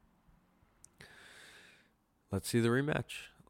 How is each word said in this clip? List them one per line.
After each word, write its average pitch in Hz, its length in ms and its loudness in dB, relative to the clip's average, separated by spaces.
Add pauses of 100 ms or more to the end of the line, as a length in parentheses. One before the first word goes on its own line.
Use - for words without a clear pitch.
(2250)
Let's 98 180 -2
see 120 120 4
the 117 80 4
rematch. 135 600 -2 (220)